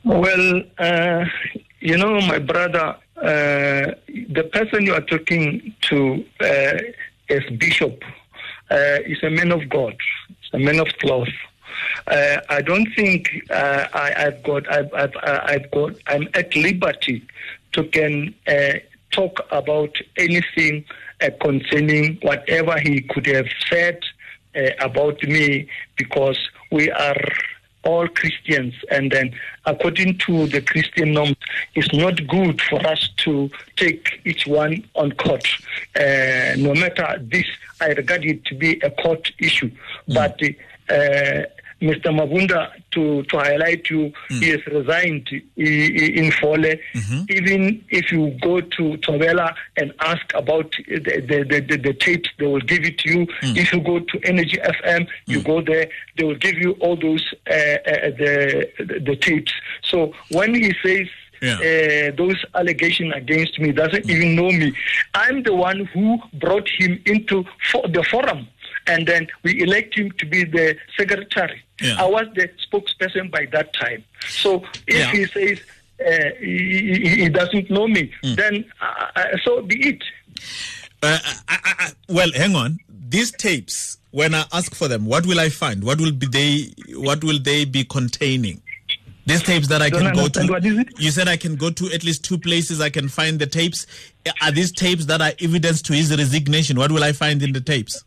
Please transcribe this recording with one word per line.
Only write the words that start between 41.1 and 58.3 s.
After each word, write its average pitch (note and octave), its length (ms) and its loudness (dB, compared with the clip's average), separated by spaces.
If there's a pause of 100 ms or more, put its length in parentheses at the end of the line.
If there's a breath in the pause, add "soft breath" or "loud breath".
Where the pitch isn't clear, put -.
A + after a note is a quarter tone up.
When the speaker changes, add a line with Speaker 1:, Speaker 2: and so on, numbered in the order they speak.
Speaker 1:
Mister D#3 280 2
Mabunda, D#3+ 600 2 (200)
to, D3+ 320 2
to D3+ 140 -2
highlight D#3 520 2
you, D#3 220 0 (200 loud breath)
Speaker 2:
Mm. B2 100 -2
Speaker 1:
he D#3+ 100 4
has D3+ 160 0
resigned D3+ 600 0
i-, C#3 120 -8 (200)
i-, D3+ 540 2
in D#3+ 160 4
Fole. D#3 480 2 (140 loud breath)
Speaker 2:
Mm-hmm. B2 360 -4
Speaker 1:
Even G3 600 0
if - 240 -2
you D#3 160 2 (120)
go F3 200 2
to D#3+ 380 -4
Thobela E3 540 0 (220 loud breath)
and C#3+ 240 -4
ask D#3+ 240 -2 (100)
about D#3 380 0 (160)
the, - 120 -4
the, C#3+ 440 0
the, C#3+ 160 0
the, C#3 180 -2
the C3+ 160 0
tapes, F3 360 0 (100)
they D3 80 0
will C#3 140 0
give D3 240 0
it D3 140 -2
to D3+ 100 -2
you. F3 160 2 (160 loud breath)
Speaker 2:
Mm. B2+ 160 0
Speaker 1:
If F3+ 160 2
you F3 80 2
go F3 180 0
to - 240 -6
Energy F3+ 380 0
F E3 240 0
M, F3 200 2 (200 loud breath)
you D3+ 160 -2
Speaker 2:
Mm. - 40 -8
Speaker 1:
go D#3+ 160 2
there, D#3+ 280 0 (280 loud breath)
they D#3+ 60 0
will D3+ 120 0
give F#3 220 -2
you F3+ 220 2
all F3 160 2
those, D#3+ 260 0 (300)
uh, - 20 4
uh, D3 640 0
the, C#3 600 0